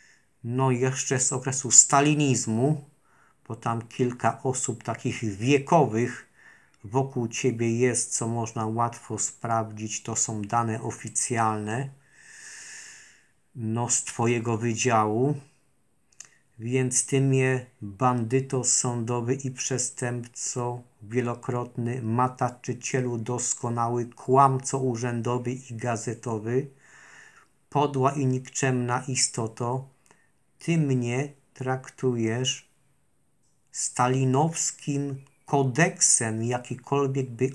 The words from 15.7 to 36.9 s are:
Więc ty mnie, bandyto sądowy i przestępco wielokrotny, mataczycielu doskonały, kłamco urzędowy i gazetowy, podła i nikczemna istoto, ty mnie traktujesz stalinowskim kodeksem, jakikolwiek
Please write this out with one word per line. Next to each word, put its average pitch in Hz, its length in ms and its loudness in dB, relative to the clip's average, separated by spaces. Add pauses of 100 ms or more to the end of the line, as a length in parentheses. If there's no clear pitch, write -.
Więc 127 460 0
ty 135 160 2
mnie, 131 440 4 (160)
bandyto 123 840 0
sądowy 120 680 0
i 139 180 -6
przestępco 123 1300 -6 (200)
wielokrotny, 120 1000 -2
mataczycielu 123 1160 0
doskonały, 117 880 -2
kłamco 135 760 4
urzędowy 120 720 -2
i 127 240 -8
gazetowy, 117 920 -2 (1000)
podła 139 420 2
i 139 140 -2
nikczemna 127 840 -2
istoto, 123 800 -4 (720)
ty 170 180 0
mnie 131 560 2 (200)
traktujesz 127 1160 -2 (1040)
stalinowskim 135 1500 0 (240)
kodeksem, 135 1000 2
jakikolwiek 127 840 0